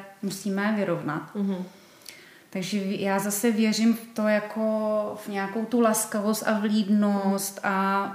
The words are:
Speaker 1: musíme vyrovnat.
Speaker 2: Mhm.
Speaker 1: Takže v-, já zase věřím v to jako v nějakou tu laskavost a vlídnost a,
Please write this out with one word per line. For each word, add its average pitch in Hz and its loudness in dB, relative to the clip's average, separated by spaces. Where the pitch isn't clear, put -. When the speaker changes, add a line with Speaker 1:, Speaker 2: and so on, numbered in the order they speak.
Speaker 1:
musíme 202 -2
vyrovnat. 160 -2
Speaker 2:
Mhm. 196 -2
Speaker 1:
Takže 196 -4
v-, 196 -2
já 196 2
zase 208 0
věřím 220 4
v 220 -2
to 214 0
jako 208 0
v - -12
nějakou 202 -4
tu 233 2
laskavost 214 0
a 214 2
vlídnost 202 2
a, 196 0